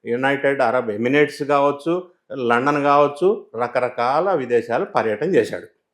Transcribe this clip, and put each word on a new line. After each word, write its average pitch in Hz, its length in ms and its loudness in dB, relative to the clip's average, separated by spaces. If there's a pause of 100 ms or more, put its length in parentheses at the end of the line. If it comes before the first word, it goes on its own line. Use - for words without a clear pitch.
యునైటెడ్ 139 560 0
అరబ్ 117 280 0
ఎమిరేట్స్ 135 520 0
కావచ్చు, 143 680 0 (240)
లండన్ 135 500 0
కావచ్చు, 147 640 2 (160)
రకరకాల 123 680 0
విదేశాలు 120 520 0
పర్యటన 147 500 -2
చేశాడు. 90 320 0 (280)